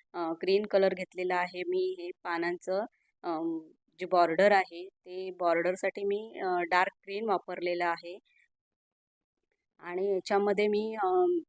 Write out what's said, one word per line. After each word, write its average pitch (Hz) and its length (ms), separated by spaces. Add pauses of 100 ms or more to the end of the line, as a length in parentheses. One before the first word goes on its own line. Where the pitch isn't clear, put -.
(140)
अ, 180 60 (220)
ग्रीन 196 240
कलर 190 280
घेतलेला 180 420
आहे 180 280
मी. 185 360
हे 175 120 (120)
पानांचं, 180 640 (380)
अ, 160 180 (580)
जे 185 60
बॉर्डर 175 460
आहे 185 360
ते 185 520
बॉर्डरसाठी 180 640
मी, 214 360
अ, 180 220
डार्क 190 320 (120)
ग्रीन 202 200
वापरलेलं 175 600
आहे. 170 340 (1600)
आणि 180 340
याच्यामध्ये 202 540
मी, 214 280
अ, 392 120 (420)